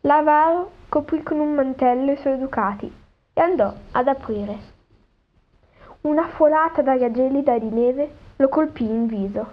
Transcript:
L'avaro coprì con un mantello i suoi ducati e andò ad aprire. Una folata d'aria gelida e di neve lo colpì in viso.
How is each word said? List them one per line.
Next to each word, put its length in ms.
L'avaro 720
coprì 320
con 180
un 140
mantello 600
i 40
suoi 200
ducati 520
e 80
andò 320
ad 160
aprire. 500
Una 280
folata 520
d'aria 300
gelida 440
e 40
di 100
neve 460
lo 100
colpì 380
in 220
viso. 460